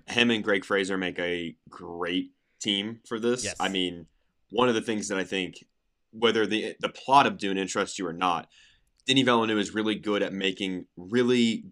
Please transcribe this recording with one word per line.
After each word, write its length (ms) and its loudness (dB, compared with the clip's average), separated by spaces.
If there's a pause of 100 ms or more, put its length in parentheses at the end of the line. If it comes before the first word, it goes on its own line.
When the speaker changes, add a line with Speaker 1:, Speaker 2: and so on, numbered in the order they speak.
Speaker 1:
too. 60 -12
Speaker 2:
him 180 6
and 120 2
Greg 220 2
Fraser 340 0
make 200 -4
a 380 -4 (120)
great 640 -6 (280)
team 460 -4
for 140 -6
this. 240 0
Speaker 1:
Yes. 160 -6
Speaker 2:
I 80 -2
mean, 380 -4 (440)
one 180 4
of 60 4
the 60 2
things 280 -4
that 100 -2
I 60 -2
think, 400 -6 (460)
whether 360 2
the, 340 -2
the 80 -4
plot 380 4
of 120 -2
Dune 200 -2
interests 400 -4
you 80 -4
or 60 -4
not, 360 0 (580)
Denis 180 4
Villeneuve 340 4
is 140 -2
really 220 -2
good 280 -2
at 100 -2
making 540 -2 (100)
really 760 2